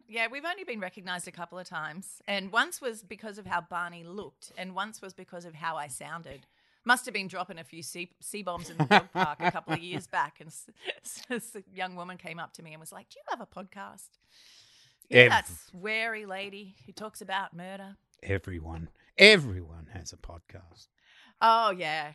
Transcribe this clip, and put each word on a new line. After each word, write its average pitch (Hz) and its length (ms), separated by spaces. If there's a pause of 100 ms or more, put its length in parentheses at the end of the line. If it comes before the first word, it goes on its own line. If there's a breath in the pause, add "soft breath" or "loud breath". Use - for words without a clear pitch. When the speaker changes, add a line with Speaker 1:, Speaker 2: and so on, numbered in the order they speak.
Speaker 1:
Yeah, 226 240
we've 285 140
only 381 180
been 240 160
recognised 180 480
a 180 40
couple 175 280
of 180 80
times. 156 600
And 196 260
once 277 260
was 226 240
because 202 340
of 202 80
how 180 160
Barney 175 440
looked, 180 520
and 185 180
once 208 260
was 190 120
because 180 320
of 165 100
how 160 200
I 147 120
sounded. 143 580 (400)
Must 247 200
have 240 80
been 196 140
dropping 180 320
a 165 60
few 165 180
C, 175 280 (100)
C-bombs 180 480
in 165 80
the 151 80
dog 190 260
park 170 300
a 175 100
couple 165 220
of 175 60
years 175 280
Speaker 2:
<laughs> - 0
Speaker 1:
back, 156 320
and 156 80
s-, - 200 (180)
<laughs> - 180
s-, - 260
s-, 233 260
a 196 80 (120)
young 185 200
woman 175 220
came 170 220
up 160 140
to 170 100
me 160 80
and 156 80
was 160 140
like, 196 160
"Do - 100
you 622 60 (120)
have 240 40
a 196 60
podcast? 196 600 (1040 soft breath)
You're 123 200
that 113 200
Speaker 2:
Ev- - 220 (100)
Speaker 1:
sweary 220 460
lady 196 480 (100)
who 190 80
talks 214 260
about 190 360
murder." 196 420 (260)
Speaker 2:
Everyone. 82 680 (280 soft breath)
Everyone 92 760
has 87 200
a 82 40
podcast. - 680 (540 soft breath)
Speaker 1:
Oh, 226 300
yeah. 156 440